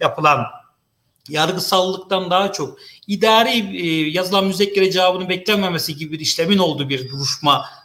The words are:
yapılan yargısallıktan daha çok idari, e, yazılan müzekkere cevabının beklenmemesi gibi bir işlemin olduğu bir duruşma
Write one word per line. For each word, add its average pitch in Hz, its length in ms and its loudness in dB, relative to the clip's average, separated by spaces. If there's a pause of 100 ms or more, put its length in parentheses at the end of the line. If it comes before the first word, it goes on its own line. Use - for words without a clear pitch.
yapılan 151 440 0 (840)
yargısallıktan 185 1000 0
daha 190 220 2
çok - 260 -8 (280)
idari, 220 720 2
e, 160 320 0
yazılan 185 360 0
müzekkere 196 440 2
cevabının 185 380 2
beklenmemesi 185 680 -2
gibi 151 160 -10
bir 156 80 -10
işlemin 196 380 0
olduğu 143 300 0
bir 127 220 -4
duruşma 139 540 0 (200)